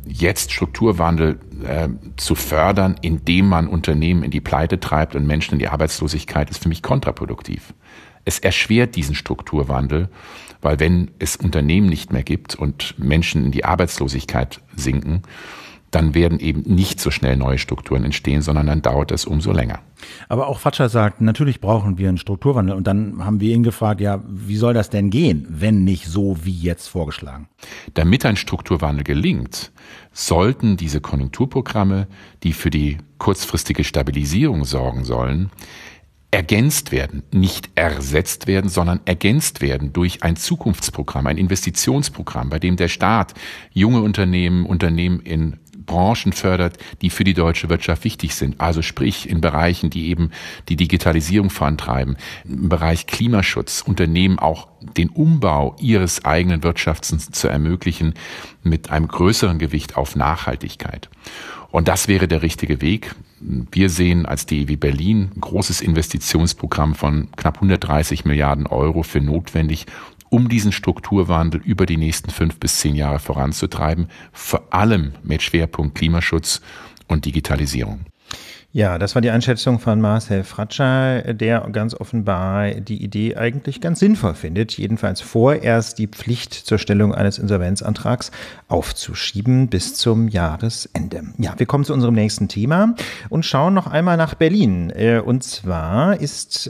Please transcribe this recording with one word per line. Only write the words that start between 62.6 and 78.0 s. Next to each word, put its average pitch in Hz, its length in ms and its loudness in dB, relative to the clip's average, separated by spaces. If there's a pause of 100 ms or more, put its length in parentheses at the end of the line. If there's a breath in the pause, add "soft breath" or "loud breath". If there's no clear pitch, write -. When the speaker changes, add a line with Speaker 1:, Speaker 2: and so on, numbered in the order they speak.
Speaker 1:
Weg. 95 340 0 (240)
Wir - 500 0
sehen 87 380 4
als - 200 -4
D 73 160 0
E 69 60 -2
W 73 60 0
Berlin 80 600 2
ein - 40 -10
großes - 420 -2
Investitionsprogramm 80 1160 0
von 76 400 0
knapp - 240 -2
hundertdreißig 80 640 2
Milliarden 71 420 2
Euro 80 380 2
für - 160 -2
notwendig, 78 640 0 (420 loud breath)
um 120 200 4
diesen 107 240 2
Strukturwandel 85 920 0
über 95 240 2
die 82 120 0
nächsten 80 320 -2
fünf - 280 -2
bis - 220 -2
zehn 73 160 0
Jahre 71 220 0
voranzutreiben, 78 880 -2 (260 loud breath)
vor - 400 -6
allem 92 400 2 (100)
mit - 200 -2
Schwerpunkt 80 540 0
Klimaschutz 82 640 0 (460 loud breath)
und 78 180 0
Digitalisierung. 69 800 -2 (640 loud breath)